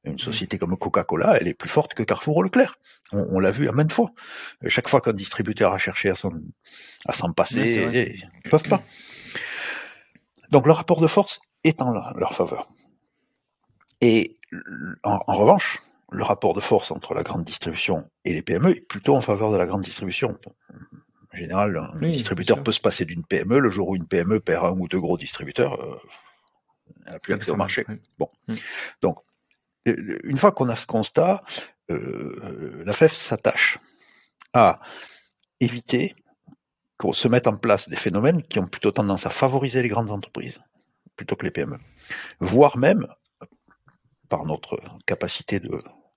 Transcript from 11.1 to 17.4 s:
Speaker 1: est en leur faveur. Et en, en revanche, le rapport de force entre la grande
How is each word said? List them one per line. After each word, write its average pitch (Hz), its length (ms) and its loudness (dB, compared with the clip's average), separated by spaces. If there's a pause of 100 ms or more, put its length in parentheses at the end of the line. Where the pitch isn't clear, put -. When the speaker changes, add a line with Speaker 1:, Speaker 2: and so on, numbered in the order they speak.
Speaker 1:
est 160 160 2
en 127 100 0
leur - 440 -4
faveur. - 340 -4 (1300)
Et 113 340 4 (680)
en, 104 220 0
en - 80 0
revanche, 135 460 6 (320)
le - 100 -6
rapport 104 300 2
de 101 80 -2
force - 300 0
entre - 240 -8
la - 80 -4
grande - 220 -6